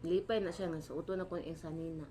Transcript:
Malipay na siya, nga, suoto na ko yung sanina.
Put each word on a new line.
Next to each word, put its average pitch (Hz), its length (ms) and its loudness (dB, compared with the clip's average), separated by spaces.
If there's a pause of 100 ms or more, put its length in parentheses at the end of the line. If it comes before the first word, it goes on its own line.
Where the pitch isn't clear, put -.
Malipay 196 400 4
na 170 80 0
siya, 180 160 0
nga, 160 160 -2
suoto 165 320 -2
na 185 80 0
ko 175 160 -2
yung 160 160 -6
sanina. 165 540 -4